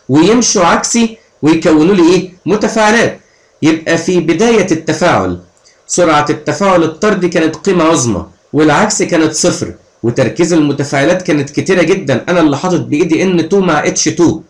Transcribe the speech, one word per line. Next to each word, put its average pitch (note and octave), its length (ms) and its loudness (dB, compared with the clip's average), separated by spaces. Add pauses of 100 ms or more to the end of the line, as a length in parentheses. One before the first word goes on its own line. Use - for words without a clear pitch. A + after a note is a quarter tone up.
ويمشوا F#3 560 2
عكسي A3+ 520 0 (260)
ويكونوا D#3+ 520 2
لي F3 180 4
إيه؟ F3+ 180 0 (160)
متفاعلات. G#3+ 720 0 (420)
يبقى D#3+ 360 0
في F3+ 220 0
بداية F3+ 500 0
التفاعل C3+ 720 -2 (460)
سرعة D3+ 440 0
التفاعل F3+ 520 0
الطردي G3 460 -2
كانت D#3+ 280 -2
قيمة F3+ 280 0
عظمى A#2+ 420 -2 (260)
والعكس D#3 500 0
كانت D#3+ 300 0
صفر، D#3+ 420 -4 (300)
وتركيز E3+ 480 0
المتفاعلات D3 680 0
كانت D3 280 -2
كتيرة F3 320 0
جدًا، D#3 460 -2
أنا F3 120 0
اللي D3 160 2
حاطط F3 240 -2
بإيدي D3 420 -2
إن F3+ 260 0
تو G3 120 2
مع D#3+ 260 0
اتش - 180 -2
تو، - 460 0